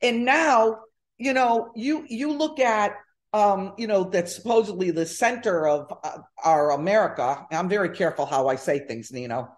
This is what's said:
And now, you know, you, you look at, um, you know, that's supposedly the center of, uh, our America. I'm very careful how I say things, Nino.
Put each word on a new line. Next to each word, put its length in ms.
And 220
now, 540
you 160
know, 420
you, 320
you 240
look 280
at, 340
um, 440
you 100
know, 180
that's 280
supposedly 580
the 140
center 600
of, 240
uh, 160
our 300
America. 800
I'm 160
very 220
careful 360
how 220
I 80
say 240
things, 320
Nino. 460